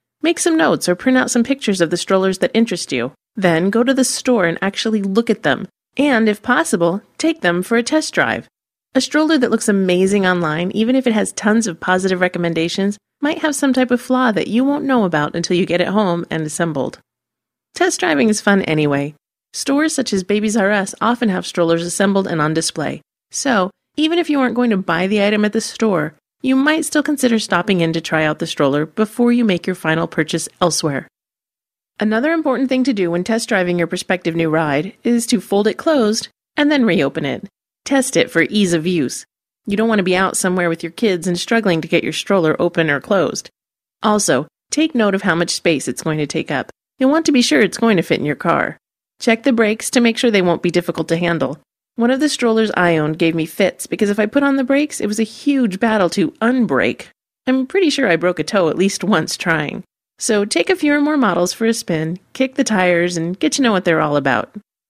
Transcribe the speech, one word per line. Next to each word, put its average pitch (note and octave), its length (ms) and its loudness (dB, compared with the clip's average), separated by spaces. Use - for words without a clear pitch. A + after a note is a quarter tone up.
make E4 180 0
some D#4+ 160 0
notes D4 320 2
or F3+ 80 4
print B3+ 200 2
out B3+ 140 0
some A#3 140 2
pictures A3 360 -2
of E3 100 2
the F3 60 -2
strollers F#3+ 420 0
that - 140 0
interest A3+ 380 -2
you. B2+ 220 -4
Then F3+ 340 2
go A#3 140 2
to C4 100 -2
the C4 80 2
store A#3+ 440 0
and E3 140 -2
actually G#3 420 -2
look G3 280 0
at - 140 -2
them, - 240 -2
and A#3+ 320 2
if G3+ 140 -2
possible, G3+ 580 0
take D#4+ 260 -2
them F3 200 0
for A#3 140 -2
a A#3+ 80 2
test D#4 280 -2
drive. A#2 360 -2
A C4 40 2
stroller D#4 380 2
that B3 140 0
looks A3+ 160 -2
amazing F#3+ 580 2
online, F3 460 0
even A3+ 240 0
if C4 100 0
it A#3 60 2
has G3+ 180 0
tons A3 380 0
of E3 100 -8
positive F#3 420 0
recommendations, F3 800 -2
might D4+ 180 -2
have D4+ 160 -2
some C4+ 180 0
type B3+ 200 2
of A#3+ 80 2
flaw B3+ 320 0
that F#3 160 -2
you A#3 160 0
won't C#4+ 200 -2
know B3+ 200 2
about D3+ 320 -2
until E3+ 200 -2
you F#3+ 80 2
get F3 160 -2
it E3+ 60 0
home F3+ 420 0
and D#3+ 140 -4
assembled. D3+ 560 -4
Test - 280 0
driving D4 280 2
is G#3+ 120 0
fun G3 220 4
anyway. D3 520 0
Stores D4 420 -2
such - 180 -4
as F#3+ 100 0
Babies G#3 320 -2
R G3+ 160 2
Us G3 300 -2
often A#3 300 0
have F#3 160 -4
strollers E3 360 0
assembled G3 440 0
and D#3+ 160 -2
on D3+ 100 0
display. D#3 480 -4
So, G#3 400 -2
even D#4+ 220 0
if E4 100 -2
you D4 100 0
aren't A#3+ 180 0
going B3 120 2
to G#3+ 80 2
buy F3+ 300 -2
the G3+ 180 2
item G#3 220 2
at G#3 80 -2
the A3+ 80 0
store, E3+ 500 -2
you C4 120 2
might D4+ 300 2
still D4+ 180 0
consider B3+ 360 0
stopping F#3 420 0
in E3 140 2
to E3 80 -4
try D#3 240 0
out D3+ 120 -2
the E3 80 -6
stroller D3 380 0
before A3 480 0
you A#3+ 140 2
make F3+ 200 0
your F3+ 100 -4
final D#3+ 300 -2
purchase D#3+ 400 -4
elsewhere. D#3+ 480 -2
Another A3 340 0
important C#4 360 0
thing C4 160 2
to C4+ 80 0
do F#3+ 180 0
when F3 140 0
test A#3 240 -2
driving F3+ 300 0
your E3+ 80 0
prospective F3+ 500 -4
new E3 140 0
ride D#3 440 0
is A#3+ 240 0
to G3+ 120 2
fold G3+ 260 0
it - 120 -2
closed A3+ 500 0
and D4 160 2
then C#4 140 2
reopen D#3 400 0
it. C3 240 -6
Test C4+ 280 0
it - 160 2
for E3 200 2
ease G3+ 240 2
of D#3+ 120 0
use. E3 380 -2
You G3+ 120 -4
don't A3 100 2
want G#3+ 120 2
to - 20 2
be F3+ 140 2
out F#3+ 200 0
somewhere F3+ 320 0
with E3 140 -4
your E3 100 -8
kids F3+ 340 0
and F3 120 -2
struggling G3+ 420 0
to E3 80 -6
get - 160 0
your D#3 80 -4
stroller E3 480 0
open E3+ 300 0
or C#3 100 0
closed. - 480 -2
Also, F#3 460 0
take D#4 240 0
note G#3+ 200 2
of G3+ 80 -2
how F#3 120 2
much E3+ 200 -2
space D#3 340 -2
it's B2 140 -6
going D#3 160 -2
to D3 80 -2
take D#3+ 240 -6
up. C#3 200 -4
You'll C4 120 4
want D#4+ 140 2
to D4+ 80 0
be C4+ 80 4
sure C4+ 220 2
it's - 160 -2
going A3+ 180 2
to - 60 2
fit - 160 0
in - 80 -4
your D3 100 -2
car. D#3+ 400 -2
Check A3+ 260 0
the C#4 100 2
brakes A3 340 0
to B3+ 140 2
make A#3 160 2
sure A#3+ 120 2
they G3+ 120 4
won't F3 180 2
be F3+ 100 -2
difficult E3 380 -2
to D#3+ 80 0
handle. E3 420 -2
One A#3 160 0
of C4 100 0
the D4+ 80 2
strollers A3 480 0
I F3 220 4
owned D#3 200 -2
gave E3+ 160 2
me D#3+ 120 -2
fits - 400 -2
because - 240 0
if G3+ 80 -2
I G#3+ 80 0
put C#4 160 0
on C#4 140 0
the C4+ 60 0
brakes, C#4 380 -2
it - 60 -4
was G#3 120 -6
a A3+ 40 2
huge A#3+ 580 -2
battle G#3+ 300 2
to F3 220 0
unbrake. D#3+ 640 0
I'm C4 200 0
pretty F#4 220 2
sure C4+ 220 0
I E3+ 60 2
broke F3 220 0
a D#3 60 -2
toe F3+ 240 0
at - 80 -2
least F#3+ 260 0
once F3 360 0
trying. D#3 460 -2
So G#3 260 0
take D#4+ 240 -2
a F#4 80 2
few D4 160 0
or D4 80 2
more D4+ 160 0
models F3+ 380 2
for A3+ 100 -4
a A3+ 80 2
spin, E3 460 -4
kick C4 220 -4
the C#4 60 0
tires, F3+ 540 2
and E3+ 220 -4
get D4+ 140 0
to C#4+ 100 -2
know A#3 100 4
what F#3 140 0
they're D#3+ 160 2
all D3 160 0
about. C3+ 360 -2